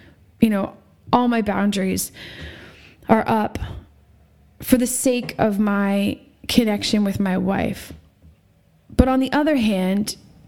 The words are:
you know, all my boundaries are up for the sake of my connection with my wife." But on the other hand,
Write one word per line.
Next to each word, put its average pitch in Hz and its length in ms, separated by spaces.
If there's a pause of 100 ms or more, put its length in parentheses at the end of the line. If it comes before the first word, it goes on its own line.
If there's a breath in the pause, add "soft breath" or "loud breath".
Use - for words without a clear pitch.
(400 loud breath)
you 226 100
know, 202 260 (360)
all 247 160
my 233 120
boundaries 196 720 (960 loud breath)
are 220 200
up 220 280 (1040 loud breath)
for - 160
the 240 120
sake 247 500
of 208 220
my 202 580 (300)
connection 208 560
with 196 160
my 190 180
wife." - 540 (1040)
But - 100
on 262 140
the - 120
other 294 220
hand, 202 640 (320)